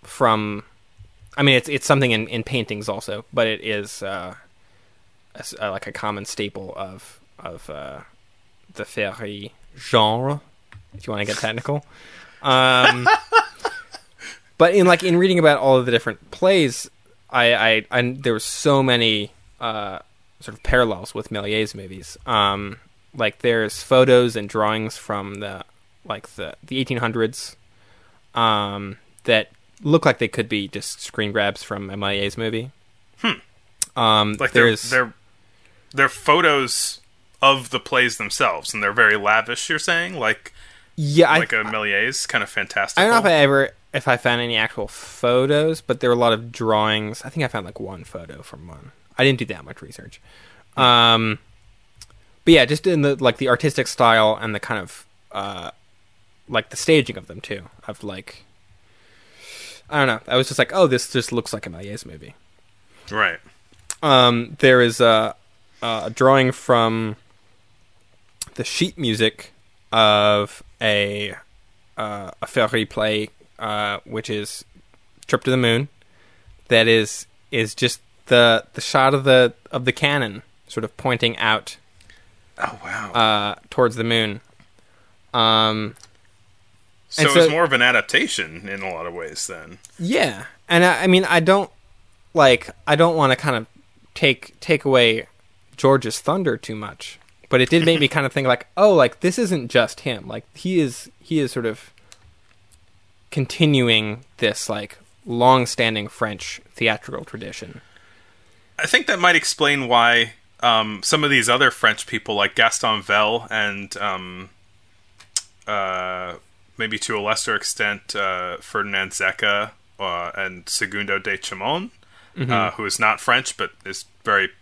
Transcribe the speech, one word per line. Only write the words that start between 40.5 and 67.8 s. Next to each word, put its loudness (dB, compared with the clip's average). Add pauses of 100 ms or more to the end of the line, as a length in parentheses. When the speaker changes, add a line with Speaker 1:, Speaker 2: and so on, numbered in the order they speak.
Speaker 1:
Yeah, 4
I 4
Speaker 2:
like -2
a 2
Méliès, -2
kind -2
of -10
fantastical? -2
Speaker 1:
I 4
don't 4 (100)
know 4
if 4
I 4
ever, 2 (240)
if -4
I 2
found -2
any -4
actual -4
photos, 0
but -4
there 0
were 4
a 0
lot 4
of -6
drawings. -2
I -14
think -4
I -2
found, -8
like, -16
one -12
photo -16
from -20
one. -20 (260)
I 2
didn't 2
do -6
that -12
much -18
research. -20 (540)
Speaker 2:
Hmm. 0
Speaker 1:
Um, 4 (1080)
but 8
yeah, 8
just -2
in 2
the, 2
like, 2
the -2
artistic 0
style 4
and -6
the -6
kind -6
of, -16 (260)
uh, -10 (800)
like, -2
the -12
staging 2
of -18
them -18
too, -12 (180)
of, -14
like, -14 (1400)
I -4
don't 2
know. -2
I 2
was 2
just -8
like, 2
"Oh, 4
this 0
just -2
looks -6
like -10
a -14
Méliès -14
movie." -20 (720)
Speaker 2:
Right. 0 (640)
Speaker 1:
Um, 4
there 6
is 2
a, 4 (480)
a -6
drawing 4
from 0 (1400)